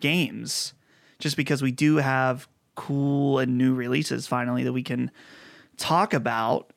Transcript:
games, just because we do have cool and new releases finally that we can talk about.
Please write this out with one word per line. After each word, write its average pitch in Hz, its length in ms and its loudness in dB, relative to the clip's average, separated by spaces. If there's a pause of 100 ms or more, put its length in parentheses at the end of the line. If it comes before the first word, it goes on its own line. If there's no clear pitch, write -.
games, 131 720 -2 (460)
just 147 180 -4
because 139 240 0
we 135 100 2
do 151 260 4
have 131 500 0 (280)
cool 139 640 0
and 127 180 2
new 131 160 4
releases 127 540 -2
finally 123 360 -2
that 127 100 -2
we 127 100 -4
can 127 260 -4 (680)
talk 180 360 2
about. 113 640 0